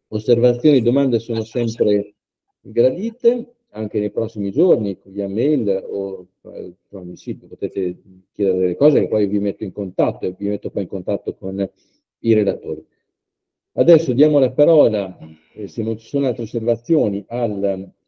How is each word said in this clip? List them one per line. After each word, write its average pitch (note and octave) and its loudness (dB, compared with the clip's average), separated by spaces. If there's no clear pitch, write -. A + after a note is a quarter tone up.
Osservazioni A#2+ 2
e A#2+ 4
domande B2 2
sono A2 -4
sempre G#2+ -2
gradite, E3+ -2
anche G#2+ -4
nei G#2 -2
prossimi G#2+ -4
giorni A#2 2
via G2 -6
mail G#2+ 0
o, F#2+ -8
eh, F#2 -12
tramite F2+ -14
sì, A2 -10
potete F#2 -6
chiedere F#2+ 0
delle F#2 0
cose C#3 4
che F#2 -2
poi G#2 0
vi G2+ -2
metto G2+ -4
in F#2+ -8
contatto G#2 -4
e F#2 -4
vi G2+ -6
metto G#2 -6
poi G#2 -6
in F2+ -6
contatto G2+ -6
con G2 -6
i A2+ 2
relatori. F2+ 0
Adesso C3+ 4
diamo D3 4
la B2+ 4
parola, A#2+ 4
eh, G#2 -10
se A2 -6
non A2 -4
ci - -20
sono C#3 -2
altre A#2+ -2
osservazioni, A2+ 0
al, G2 -4